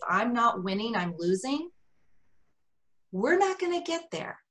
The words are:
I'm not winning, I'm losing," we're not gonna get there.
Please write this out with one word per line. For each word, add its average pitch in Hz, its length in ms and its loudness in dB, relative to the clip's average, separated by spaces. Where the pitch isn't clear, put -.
I'm 214 240 2
not 233 320 2
winning, 208 320 -2
I'm 175 220 -2
losing," 254 540 0
we're 254 260 2
not 381 220 2
gonna 349 220 0
get 330 300 -4
there. - 280 -8